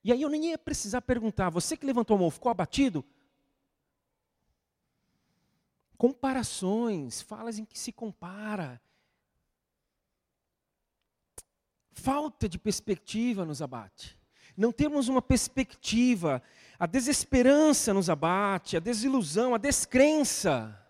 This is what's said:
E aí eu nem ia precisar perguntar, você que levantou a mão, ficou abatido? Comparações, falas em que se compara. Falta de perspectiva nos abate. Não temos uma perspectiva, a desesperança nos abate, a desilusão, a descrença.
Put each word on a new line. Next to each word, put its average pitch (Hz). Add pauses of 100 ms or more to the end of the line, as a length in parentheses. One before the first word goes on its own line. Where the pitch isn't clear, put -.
E 220
aí 254
eu 294
nem 302
ia 320
precisar 214
perguntar, 220
você 175
que 285
levantou 233
a 190
mão, 170
ficou -
abatido? 170 (3000)
Comparações, 226
falas 220
em 220
que -
se -
compara. 190 (3000)
Falta 269
de 175
perspectiva 214
nos 151
abate. 123 (400)
Não 226
temos 285
uma 262
perspectiva, 226 (360)
a 170
desesperança 262
nos 190
abate, 180
a 160
desilusão, 233
a 226
descrença. 240